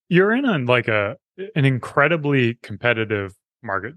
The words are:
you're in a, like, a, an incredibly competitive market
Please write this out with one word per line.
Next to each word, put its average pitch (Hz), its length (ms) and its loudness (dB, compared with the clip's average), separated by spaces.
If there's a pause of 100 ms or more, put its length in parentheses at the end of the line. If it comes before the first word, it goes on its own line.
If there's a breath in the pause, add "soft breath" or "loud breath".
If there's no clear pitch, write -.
you're 190 240 4
in 269 120 0
a, 208 140 0
like, 123 300 2
a, 107 280 0 (380)
an 143 100 2
incredibly 139 960 0
competitive 107 760 -4 (260)
market 104 340 -6